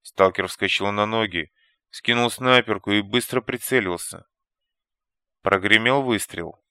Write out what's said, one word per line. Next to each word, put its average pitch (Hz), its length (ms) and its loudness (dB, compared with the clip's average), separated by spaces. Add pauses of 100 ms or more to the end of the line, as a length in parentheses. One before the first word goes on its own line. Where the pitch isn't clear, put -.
Сталкер 95 460 0
вскочил 98 440 -4
на 104 140 0
ноги, 104 460 -4 (380)
скинул 120 400 0
снайперку 120 640 0
и 104 100 2
быстро 120 400 -2
прицелился. 113 840 -4 (1160)
Прогремел 110 640 4
выстрел. 95 680 -4